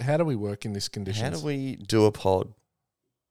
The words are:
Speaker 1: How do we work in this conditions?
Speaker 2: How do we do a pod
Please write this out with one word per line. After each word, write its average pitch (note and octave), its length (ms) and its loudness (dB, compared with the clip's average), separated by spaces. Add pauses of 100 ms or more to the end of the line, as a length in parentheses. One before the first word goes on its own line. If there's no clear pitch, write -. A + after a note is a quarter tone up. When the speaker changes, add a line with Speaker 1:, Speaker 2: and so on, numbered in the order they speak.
Speaker 1:
How C#3+ 160 0
do E3+ 80 2
we C#3+ 100 0
work G2+ 300 -4
in G#2+ 80 -4
this G2+ 160 -4
conditions? G#2+ 440 -4
Speaker 2:
How D#3+ 60 -6
do D3+ 60 -6
we C3+ 300 -4
do A2 300 4
a G#2 60 6
pod F#2+ 420 0 (760)